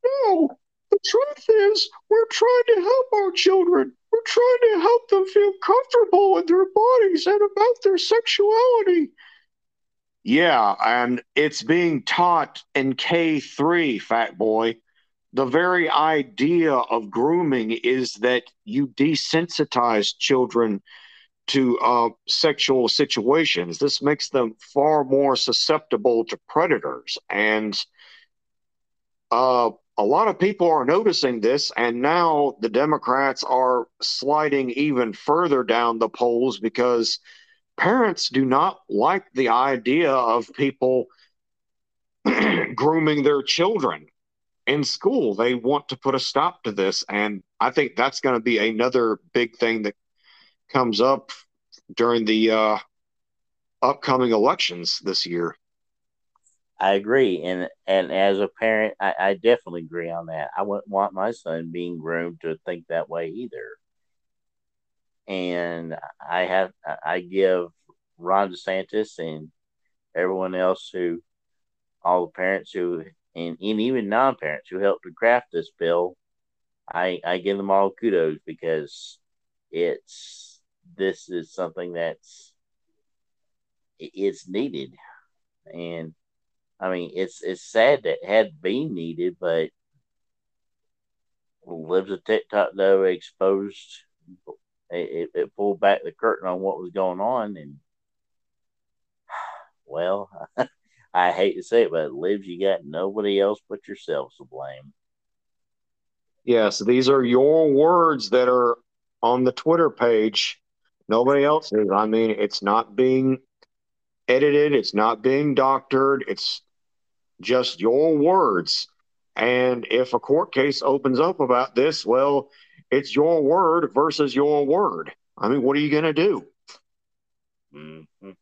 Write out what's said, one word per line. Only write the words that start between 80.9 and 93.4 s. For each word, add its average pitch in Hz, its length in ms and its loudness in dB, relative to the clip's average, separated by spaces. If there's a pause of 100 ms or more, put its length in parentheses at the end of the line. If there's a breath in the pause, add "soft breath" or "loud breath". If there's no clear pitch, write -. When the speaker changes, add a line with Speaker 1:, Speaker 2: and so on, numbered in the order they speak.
Speaker 2:
this 95 320 -6
is 87 240 -10
something 87 400 -10
that's, - 600 -10 (1500)
i-, 80 140 -16
it's 95 340 -6
needed. 92 460 -8 (800 loud breath)
And, 85 420 -12 (640)
I 95 100 -6
mean, 87 240 -8
it's, 92 280 -8
it's 90 280 -10
sad 120 320 2
that 82 200 -4
it 90 60 -16
had 104 320 0
been 120 340 -6
needed, 85 440 -6
but 82 320 -2 (2000)
Libs 87 440 -4
of 92 140 -10
TikTok, 107 500 -2
though, 95 300 2
exposed, 98 920 -4 (920)